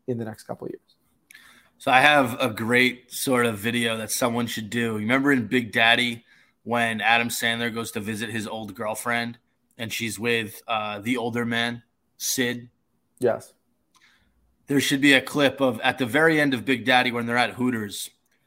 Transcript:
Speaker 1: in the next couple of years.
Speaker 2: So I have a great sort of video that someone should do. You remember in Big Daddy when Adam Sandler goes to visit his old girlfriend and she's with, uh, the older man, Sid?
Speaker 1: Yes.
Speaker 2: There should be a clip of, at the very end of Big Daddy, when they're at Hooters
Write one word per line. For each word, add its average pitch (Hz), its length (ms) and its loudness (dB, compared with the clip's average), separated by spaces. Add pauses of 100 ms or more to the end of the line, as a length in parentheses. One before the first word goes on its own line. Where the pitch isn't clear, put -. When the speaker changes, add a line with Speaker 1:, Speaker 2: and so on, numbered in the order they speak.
Speaker 1:
in 120 100 -4
the 117 60 -8
next 110 200 -14
couple - 220 -12
of - 60 -10
years. - 80 -16 (960)
Speaker 2:
So - 120 -2
I 131 100 8
have 139 380 6
a 127 120 0
great 117 600 2
sort 123 360 2
of 110 100 -2
video 113 400 -2
that 110 140 -8
someone 120 360 0
should 113 220 -8
do. 117 240 -2
You 107 60 -4
remember 135 340 2
in 120 140 2
Big 113 260 -2
Daddy 117 540 2 (360)
when 113 380 -2
Adam 117 280 2
Sandler 117 440 -2
goes 113 200 -8
to 110 80 -6
visit 107 280 -6
his 107 180 -6
old 107 280 -10
girlfriend 117 640 -4 (400)
and 113 120 -8
she's 107 280 -6
with, 113 500 -2
uh, 107 300 -4
the 120 180 -2
older 117 300 -4
man, 117 360 -4 (360)
Sid? 120 500 -4 (500)
Speaker 1:
Yes. 120 360 -2 (1120)
Speaker 2:
There 143 120 0
should 139 220 0
be 143 140 8
a 131 80 6
clip 139 400 0
of, 120 180 0
at 127 160 0
the 135 80 -2
very 156 340 2
end 143 140 2
of 110 140 -4
Big 120 180 0
Daddy, 123 280 2
when 117 120 -4
they're 117 140 0
at 113 160 0
Hooters 117 560 -4 (360)